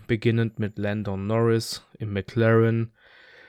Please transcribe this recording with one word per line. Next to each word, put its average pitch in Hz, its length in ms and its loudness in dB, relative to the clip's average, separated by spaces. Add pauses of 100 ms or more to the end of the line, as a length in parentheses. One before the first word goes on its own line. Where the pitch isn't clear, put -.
beginnend 113 540 0
mit 104 180 -4
Lando 101 400 -4
Norris 113 680 0 (140)
im 104 160 -6
McLaren. 113 800 2 (580)